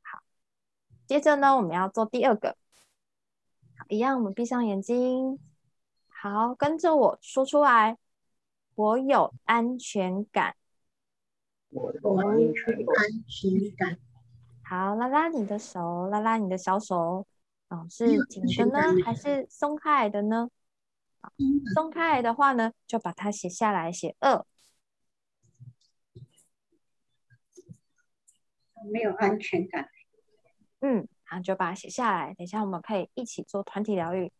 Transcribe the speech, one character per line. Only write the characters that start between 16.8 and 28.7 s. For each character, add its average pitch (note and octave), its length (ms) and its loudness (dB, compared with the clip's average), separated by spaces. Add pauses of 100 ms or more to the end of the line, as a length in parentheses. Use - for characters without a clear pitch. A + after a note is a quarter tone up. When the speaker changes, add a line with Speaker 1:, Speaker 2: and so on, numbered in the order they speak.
Speaker 1:
哦， E3+ 200 -10
是 A#3 180 -2 (180)
紧 - 180 -10 (140)
的 A#3+ 80 2
呢， - 60 2
Speaker 3:
没 - 80 -
有 - 0 -
安 F4 160 4
全 F4+ 80 4
感。 - 20 -10
Speaker 1:
还 - 100 -4
是 C#4+ 340 -4
松 D4 260 -2
开 C#4 340 2
的 G#3 140 -2
呢？ A3+ 260 0 (720)
好， - 160 -20
Speaker 3:
嗯。 C#4 240 2 (120)
Speaker 1:
松 D#4+ 160 2
开 D#4+ 320 2
的 A#3 120 0
话 C#4 200 4
呢， A3+ 180 0 (160)
就 A3+ 100 -2
把 A3+ 140 -6
它 G3+ 200 -6
写 F#3+ 180 -8
下 G#3+ 220 0
来， E3+ 200 -2
写 - 280 -8
二。 - 260 2 (4000)